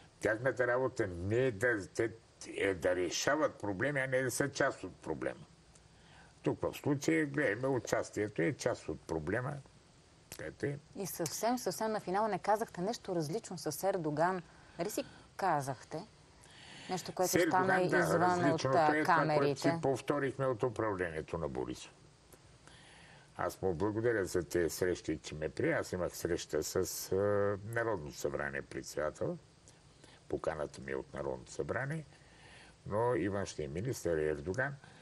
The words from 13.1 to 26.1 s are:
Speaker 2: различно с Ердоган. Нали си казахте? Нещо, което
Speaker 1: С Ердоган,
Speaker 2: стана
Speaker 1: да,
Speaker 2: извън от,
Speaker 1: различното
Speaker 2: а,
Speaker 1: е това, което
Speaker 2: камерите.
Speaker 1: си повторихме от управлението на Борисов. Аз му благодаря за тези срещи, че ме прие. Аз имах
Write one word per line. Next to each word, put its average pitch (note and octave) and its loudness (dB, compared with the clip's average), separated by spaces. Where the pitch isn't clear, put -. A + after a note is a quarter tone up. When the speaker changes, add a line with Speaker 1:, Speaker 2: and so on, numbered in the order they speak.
Speaker 2:
различно E3+ -4
с - -4
Ердоган. E3+ 0
Нали F3 -2
си C4 -4
казахте? D3+ -2
Нещо, F3+ -6
което F3+ 2
Speaker 1:
С - 6
Ердоган, F3+ 6
Speaker 2:
стана F#3 6
Speaker 1:
да, - 4
Speaker 2:
извън F3 6
от, E3 4
Speaker 1:
различното - 4
Speaker 2:
а, D#3+ 8
Speaker 1:
е D#3 8
това, - 6
което D3+ 4
Speaker 2:
камерите. D3+ 4
Speaker 1:
си E3 4
повторихме C#3 0
от B2+ 0
управлението F2+ 0
на D#2 0
Борисов. B1+ -6
Аз - -2
му F#2 0
благодаря G#2+ 0
за E2+ 0
тези E2 0
срещи, E2+ 0
че - -10
ме D#2 -4
прие. D#3 0
Аз G#2+ -2
имах F2 -2